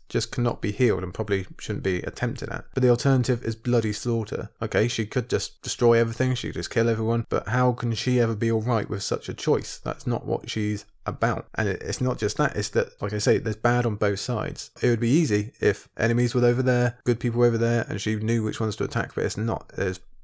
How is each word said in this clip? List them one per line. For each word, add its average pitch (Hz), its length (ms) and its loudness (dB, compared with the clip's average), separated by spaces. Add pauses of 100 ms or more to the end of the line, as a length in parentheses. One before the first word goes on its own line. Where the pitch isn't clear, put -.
just - 220 -2
cannot 120 300 -2
be 104 100 -2
healed 101 320 2
and 92 100 -6
probably 98 340 -2 (120)
shouldn't 101 240 -6
be 92 200 0
attempted - 480 -6
at. - 220 -8
But 127 120 2
the 123 60 8
alternative 127 520 2
is 113 140 -2
bloody 117 360 0
slaughter. - 580 -4 (120)
Okay, 107 240 2
she 113 200 -2
could 120 220 -4
just - 340 -2
destroy 117 360 4
everything, 117 360 0
she 98 140 -6
could 90 80 -8
just 90 140 -6
kill 117 180 2
everyone, 113 400 0
but - 200 -2
how 123 240 2
can 117 220 -2
she 123 260 2
ever 113 160 2
be 113 160 0
all 110 100 2
right 117 260 0
with 101 140 -4
such - 260 -4
a - 60 -4
choice? - 480 -2
That's - 240 -6
not 120 200 -2
what 110 220 -4
she's 104 360 -2 (200)
about. - 520 -2
And 107 120 0
it, 95 140 -2
it's 95 200 -4
not 127 160 0
just 104 180 0
that, 147 180 0
it's - 160 -2
that, 107 200 0 (100)
like 107 140 -4
I 104 40 -2
say, 110 200 4
there's 104 180 -4
bad 120 300 2
on 107 100 -2
both 104 240 0
sides. - 500 -6 (120)
It 123 80 4
would 113 100 2
be 117 80 2
easy 120 500 2
if 104 380 2
enemies 117 380 2
were 120 100 4
over 123 180 4
there, 123 420 2
good 117 140 2
people 120 220 0
were 120 60 6
over 117 120 4
there, 117 300 2
and 107 120 -6
she 110 160 -2
knew 110 280 0
which 110 160 -4
ones 110 160 -2
to - 80 -2
attack, - 300 -4
but 95 100 -2
it's - 140 -4
not. 110 360 -4
There's 92 260 -4 (240)